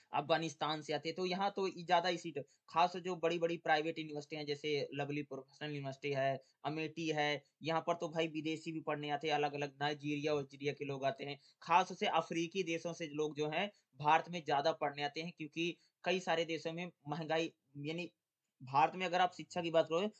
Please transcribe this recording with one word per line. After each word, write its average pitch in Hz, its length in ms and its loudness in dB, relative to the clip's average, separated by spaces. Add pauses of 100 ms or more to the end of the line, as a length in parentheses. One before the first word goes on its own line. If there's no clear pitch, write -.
(120)
अफगानिस्तान 156 680 0
से 151 100 -6
आते 147 160 -4
हैं। 160 80 -4
तो 185 100 -2
यहाँ 196 300 0
तो 190 120 0
ई-, 175 160 -8
ज्यादा 170 240 4
इसी 170 220 -2
ट-, 143 140 -6 (240)
खास 175 280 4
जो 180 200 -4
बड़ी-बड़ी 170 400 2
प्राइवेट 160 420 2
यूनिवर्सिटी 151 380 -8
हैं, 151 100 -6
जैसे 143 480 0
लवली 143 280 -2
प्रोफेशनल 143 480 -10
यूनिवर्सिटी 143 440 -4
है, 135 300 0 (200)
अमेठी 156 440 -4
है, 147 360 0 (180)
यहाँ 160 180 2
पर 175 140 0
तो 175 140 -4
भाई 165 200 0
विदेशी 156 440 -4
भी 160 80 -4
पढ़ने 147 300 -2
आते 147 160 -2
हैं, 151 80 2
अलग-अलग 143 460 0
नाइजीरिया, 147 540 0
वाइजीरिया 139 380 -4
के 143 120 -8
लोग 139 200 -4
आते 135 200 -2
हैं। 143 160 -8 (220)
खास 180 360 4
से 208 80 0
अफ्रीकी 170 560 0
देशों 165 300 -2
से 165 140 -6
लोग 151 300 -2
जो 151 120 0
हैं, 185 240 -2 (240)
भारत 156 320 6
में 175 160 -6
ज्यादा 147 280 4
पढ़ने 143 300 -2
आते 143 200 -4
हैं, 175 160 -8
क्योंकि 160 380 -4 (280)
कई 185 160 2
सारे 170 240 2
देशों 160 280 -4
में 175 180 -6 (180)
महंगाई, 160 440 0 (240)
यानी 156 340 -6 (520)
भारत 143 320 4
में 185 120 -2
अगर 180 140 4
आप 180 160 4
शिक्षा 170 260 -6
की 165 80 -2
बात 160 160 6
करोगे, 175 340 2